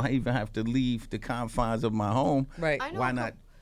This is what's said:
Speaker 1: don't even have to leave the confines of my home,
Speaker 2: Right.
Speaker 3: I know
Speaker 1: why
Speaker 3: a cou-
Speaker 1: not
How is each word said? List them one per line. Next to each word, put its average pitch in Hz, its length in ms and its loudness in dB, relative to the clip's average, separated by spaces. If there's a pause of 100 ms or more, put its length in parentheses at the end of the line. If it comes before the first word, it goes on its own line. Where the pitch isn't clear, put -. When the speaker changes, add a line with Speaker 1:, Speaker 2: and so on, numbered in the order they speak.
Speaker 1:
don't 127 100 2
even 123 220 2
have 110 200 -2
to 110 100 0
leave 123 460 0
the 113 100 -4
confines 117 640 -2
of 110 80 2
my 104 180 2
home, 135 380 2 (100)
Speaker 2:
Right. 156 240 0
Speaker 3:
I 285 80 -4
know - 80 -8
Speaker 1:
why 127 120 2
Speaker 3:
a - 20 -2
cou- 127 80 -2
Speaker 1:
not 113 140 -4 (280)